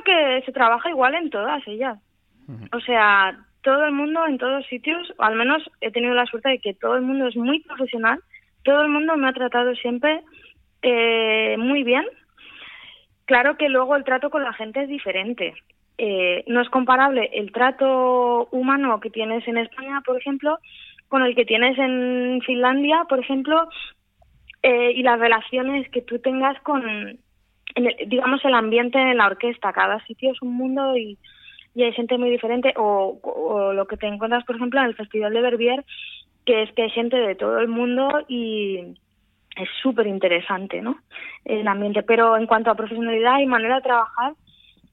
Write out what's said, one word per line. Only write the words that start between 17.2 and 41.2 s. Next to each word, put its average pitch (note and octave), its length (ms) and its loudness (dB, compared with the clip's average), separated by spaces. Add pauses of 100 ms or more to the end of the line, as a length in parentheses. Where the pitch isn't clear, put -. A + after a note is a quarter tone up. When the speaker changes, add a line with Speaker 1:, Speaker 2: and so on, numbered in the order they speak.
Speaker 1:
el G3+ 180 -6
trato B3+ 1000 2
humano B3+ 480 0
que A3 120 -10
tienes A3+ 360 -6
en A#3 100 -2
España, C4 480 -6
por B3+ 120 -2
ejemplo, C#4 400 -2 (500)
con C4 140 2
el B3 140 2
que B3 100 4
tienes A#3+ 320 2
en B3+ 680 0
Finlandia, C#4 640 2
por C4 120 2
ejemplo, D4 500 0 (920)
eh, A#3+ 320 4
y B3+ 80 -2
las A#3 160 4
relaciones B3+ 720 0
que A#3+ 100 -2
tú A#3+ 180 -6
tengas C4 420 0
con, C#4 220 -2
en G#3+ 1000 -6
el, - 100 0 (120)
digamos, B3+ 360 0
el C4+ 120 4
ambiente A#3+ 440 2
en B3+ 180 4
la G#3 100 6
orquesta. G3+ 460 -2
Cada G3 320 0
sitio B3+ 260 -2
es B3 100 -8
un B3 140 -6
mundo C4 420 -2
y, G#3 200 -6 (580)
y A#3+ 80 2
hay A#3 100 0
gente A#3+ 240 -2
muy B3 140 2
diferente. A#3+ 460 0
O, G3 440 0
o G3 520 -2
lo G3 140 0
que G#3+ 100 -10
te G#3+ 100 -6
encuentras, A3+ 380 -2
por A#3+ 100 -6
ejemplo, B3 240 -2
en B3+ 80 2
el A3 80 -4
Festival G#3+ 380 -4
de A#3 80 2
Verbier, B3 440 0 (600)
que A3 180 4
es G#3+ 100 -8
que A#3 100 0
hay G#3+ 60 0
gente A#3 280 -2
de G3+ 180 0
todo G#3+ 240 0
el A#3 80 0
mundo B3 420 0 (180)
y G#3 680 -6 (640)
es F#3 120 -8 (140)
súper A#3 240 0
interesante, F#3+ 720 -2
¿no? A#3 160 -6 (460)